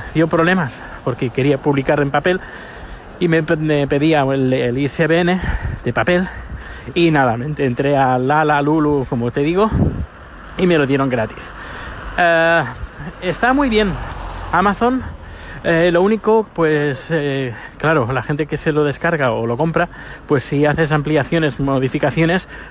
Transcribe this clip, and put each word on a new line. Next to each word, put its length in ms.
dio 140
problemas 520
porque 280
quería 260
publicar 440
en 100
papel 280
y 80
me, 140
me 460
pedía 340
el, 320
el 240
I 80
S 220
B 140
N 200
de 100
papel 340
y 160
nada, 280
me 100
ent-, 140
entré 360
a 220
Lala, 420
Lulu, 480
como 220
te 80
digo, 320
y 100
me 100
lo 80
dieron 240
gratis. 440
Eh, 460
está 300
muy 160
bien 220
Amazon. 500
Eh, 280
lo 80
único, 520
pues, 560
eh, 460
claro, 340
la 100
gente 260
que 100
se 160
lo 100
descarga 480
o 160
lo 80
compra, 320
pues 160
si 220
haces 260
ampliaciones, 680
modificaciones, 880